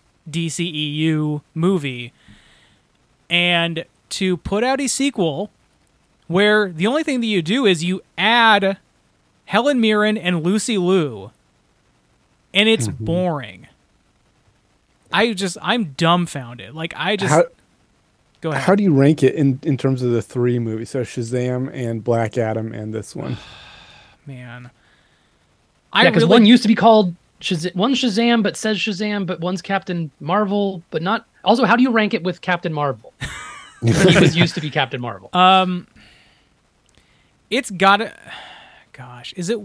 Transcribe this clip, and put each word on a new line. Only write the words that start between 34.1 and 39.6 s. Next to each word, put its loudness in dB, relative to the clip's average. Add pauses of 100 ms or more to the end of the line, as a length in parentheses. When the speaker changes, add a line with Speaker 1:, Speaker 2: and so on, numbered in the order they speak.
Speaker 3:
was 6
used 2
to -8
be -6
Captain -4
Marvel. -10
Speaker 1:
Um, 4 (1600)
it's -4
gotta, 2 (800)
gosh, -18
is -6
it -2